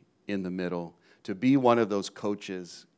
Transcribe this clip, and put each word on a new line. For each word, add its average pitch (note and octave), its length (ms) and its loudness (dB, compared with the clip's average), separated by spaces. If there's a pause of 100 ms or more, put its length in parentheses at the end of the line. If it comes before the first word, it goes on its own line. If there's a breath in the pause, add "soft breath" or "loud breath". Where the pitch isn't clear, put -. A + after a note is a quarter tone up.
(280)
in G2+ 140 -4
the F2+ 80 -6
middle, F2 440 -6 (280 soft breath)
to G#2 120 -8
be B2+ 220 4
one A#2+ 220 6
of A2 100 4
those G2+ 220 -2
coaches G2 760 -8 (140)